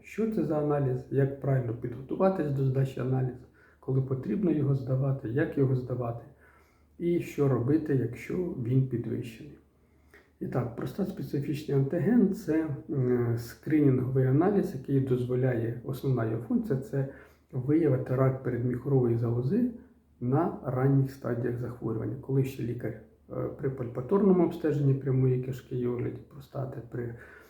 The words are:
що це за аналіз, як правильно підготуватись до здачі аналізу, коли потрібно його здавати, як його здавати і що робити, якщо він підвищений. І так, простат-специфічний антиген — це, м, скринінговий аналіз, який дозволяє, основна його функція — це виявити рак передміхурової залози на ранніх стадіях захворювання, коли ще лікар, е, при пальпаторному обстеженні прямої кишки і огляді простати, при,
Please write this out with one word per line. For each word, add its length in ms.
що 300
це 140
за 140
аналіз, 520
як 300
правильно 320
підготуватись 760
до 140
здачі 340
аналізу, 460
коли 220
потрібно 500
його 240
здавати, 540
як 280
його 180
здавати 500
і 200
що 280
робити, 480
якщо 420
він 500
підвищений. 680
І 60
так, 280
простат-специфічний 1000
антиген — 580
це, 320
м, 480
скринінговий 880
аналіз, 500
який 240
дозволяє, 840
основна 400
його 180
функція — 360
це 160
виявити 640
рак 280
передміхурової 760
залози 540
на 440
ранніх 480
стадіях 460
захворювання, 640
коли 220
ще 200
лікар, 380
е, 180
при 120
пальпаторному 760
обстеженні 480
прямої 500
кишки 360
і 80
огляді 300
простати, 520
при, 240